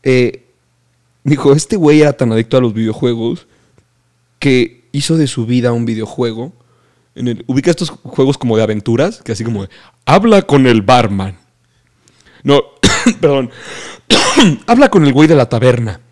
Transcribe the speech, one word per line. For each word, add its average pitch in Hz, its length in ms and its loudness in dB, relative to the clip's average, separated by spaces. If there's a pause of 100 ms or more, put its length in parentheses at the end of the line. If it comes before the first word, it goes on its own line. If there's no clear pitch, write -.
eh, 127 400 0 (800)
me - 80 -2
dijo, 143 200 2
"Este 156 220 0
güey 151 280 4
era 147 100 2
tan 120 180 -2
adicto 113 280 0
a - 20 4
los 117 140 -2
videojuegos 113 760 -4 (880)
que 127 540 0
hizo 143 240 -2
de 151 100 0
su 120 200 -6
vida 120 260 0
un 117 120 -4
videojuego." 117 680 -6 (640)
En 123 120 -8
el, 117 180 -8
ubica 139 260 -4
estos 160 180 -6
juegos - 480 -4
como 117 180 -2
de 110 60 2
aventuras, 117 600 -2
que 117 100 -10
así 101 120 -8
como 110 180 -6
de, 92 60 -12 (380)
"Habla 196 360 4
con 135 260 2
el 110 140 4
barman." 98 560 0 (1040)
No, 139 200 2 (300)
<coughs> - 280 -2
perdón. 139 300 0 (580)
<coughs> - 580 0
"Habla 240 240 4
con 160 160 0
el 139 60 2
güey 151 160 4
de 165 60 4
la 127 140 2
taberna" 117 520 0 (120)